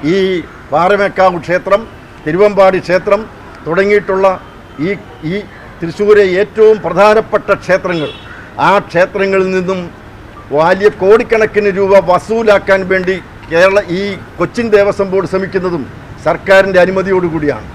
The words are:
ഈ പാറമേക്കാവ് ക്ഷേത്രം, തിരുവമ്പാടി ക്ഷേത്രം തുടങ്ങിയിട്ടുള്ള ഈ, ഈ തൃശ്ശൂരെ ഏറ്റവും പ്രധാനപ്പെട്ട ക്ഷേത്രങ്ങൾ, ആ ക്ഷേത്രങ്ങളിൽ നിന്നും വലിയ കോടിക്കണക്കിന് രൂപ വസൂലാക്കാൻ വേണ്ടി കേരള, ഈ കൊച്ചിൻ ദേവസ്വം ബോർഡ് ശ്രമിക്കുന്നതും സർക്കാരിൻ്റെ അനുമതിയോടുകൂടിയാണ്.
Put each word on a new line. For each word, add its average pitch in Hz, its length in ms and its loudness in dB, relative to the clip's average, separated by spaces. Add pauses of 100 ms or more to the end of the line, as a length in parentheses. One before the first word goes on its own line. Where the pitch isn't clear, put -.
(120)
ഈ 190 40 0 (560)
പാറമേക്കാവ് 185 720 0
ക്ഷേത്രം, 185 360 0 (440)
തിരുവമ്പാടി 190 640 2
ക്ഷേത്രം 185 340 0 (460)
തുടങ്ങിയിട്ടുള്ള 196 600 0 (600)
ഈ, 190 40 -4 (420)
ഈ - 20 -4 (460)
തൃശ്ശൂരെ 202 440 2 (160)
ഏറ്റവും 214 440 4
പ്രധാനപ്പെട്ട 208 680 0 (120)
ക്ഷേത്രങ്ങൾ, 180 480 -2 (580)
ആ - 20 2 (180)
ക്ഷേത്രങ്ങളിൽ 190 680 0
നിന്നും 185 240 -4 (760)
വലിയ 185 320 2 (140)
കോടിക്കണക്കിന് 214 760 2
രൂപ 196 140 2 (180)
വസൂലാക്കാൻ 202 680 0 (120)
വേണ്ടി 185 240 -2 (340)
കേരള, 190 280 4 (220)
ഈ - 20 -4 (360)
കൊച്ചിൻ 226 280 -4 (100)
ദേവസ്വം 202 360 0
ബോർഡ് 190 200 -2
ശ്രമിക്കുന്നതും 180 520 -4 (420)
സർക്കാരിൻ്റെ 190 580 2
അനുമതിയോടുകൂടിയാണ്. 175 880 -2